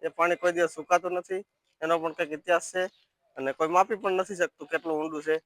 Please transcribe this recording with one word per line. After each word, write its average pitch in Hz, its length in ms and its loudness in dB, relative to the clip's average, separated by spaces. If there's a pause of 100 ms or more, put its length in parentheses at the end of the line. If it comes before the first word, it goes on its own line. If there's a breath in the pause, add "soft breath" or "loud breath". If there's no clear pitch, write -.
એ 160 60 -4
પાણી 170 280 2
કોઈ 175 160 0
દિવસ 170 220 0
સુકાતું 175 380 0
નથી, 185 300 -4 (400)
એનો 165 160 2
પણ 160 140 -4
કંઈક 151 200 -4
ઇતિહાસ 170 400 0
છે. 185 100 0 (540)
અને 131 160 -2
કોઈ 160 160 0
માપી 185 260 4
પણ 190 180 -2
નથી 185 240 -2
શકતું 160 320 -4
કેટલું 160 300 -2
ઊંડું 156 240 -6
છે. 156 240 0